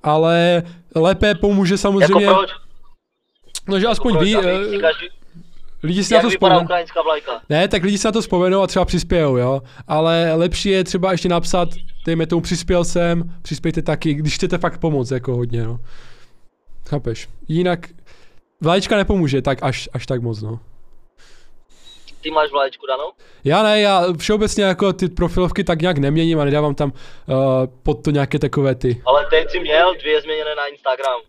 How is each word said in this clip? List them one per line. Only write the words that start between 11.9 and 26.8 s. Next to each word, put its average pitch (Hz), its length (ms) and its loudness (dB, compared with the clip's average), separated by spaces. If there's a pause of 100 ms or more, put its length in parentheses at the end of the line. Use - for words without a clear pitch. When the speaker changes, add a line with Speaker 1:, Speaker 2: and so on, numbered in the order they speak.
Speaker 1:
dejme 165 200 0
tomu, 170 160 0
„Přispěl 175 420 0
jsem, 170 480 0 (100)
přispějte 160 400 -4
taky“, 151 320 0
když 151 200 -2
chcete 180 240 -2
fakt 175 200 -2
pomoct, 139 320 -2
jako 127 260 -4
hodně, 120 280 -2
no. 117 140 -4 (1080)
Chápeš? 120 400 -6 (200)
Jinak 170 380 0 (760)
vlaječka 185 360 2
nepomůže 165 460 2
tak 135 200 -2
až, 131 300 -4
až 123 140 -8
tak 127 160 -4
moc, 113 200 -6
no. 117 180 -10 (1600)
Speaker 2:
Ty 156 100 -8
máš 151 200 2
vlaječku 139 360 -2
danou? 139 240 -4 (340)
Speaker 1:
Já 165 180 4
ne, 214 180 4
já 196 240 4 (140)
všeobecně 214 460 0
jako 190 280 2
ty 185 160 -2
profilovky 180 560 0
tak 165 180 -2
nějak 175 160 0
neměním 156 420 2
a 143 40 0
nedávám 147 300 0
tam, 139 180 -2 (360)